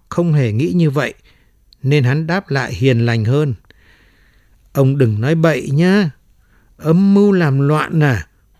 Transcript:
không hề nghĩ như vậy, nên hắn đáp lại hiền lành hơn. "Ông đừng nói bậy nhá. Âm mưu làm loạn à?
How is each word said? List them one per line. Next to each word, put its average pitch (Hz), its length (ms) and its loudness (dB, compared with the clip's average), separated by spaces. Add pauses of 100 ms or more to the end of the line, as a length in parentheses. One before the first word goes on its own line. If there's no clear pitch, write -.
không 170 240 -2
hề 131 200 0
nghĩ 151 220 -2
như 165 160 2
vậy, 131 240 -4 (680)
nên 139 220 2
hắn 147 220 0
đáp 180 240 -4
lại 131 240 -4
hiền 117 320 2
lành 117 180 0
hơn. 135 300 0 (1160)
"Ông 139 260 2
đừng 110 220 -4
nói 143 140 -2
bậy 160 360 -2
nhá. 180 400 0 (640)
Âm 190 380 2
mưu 202 180 4
làm 147 280 0
loạn 147 420 0
à? 117 260 -2 (320)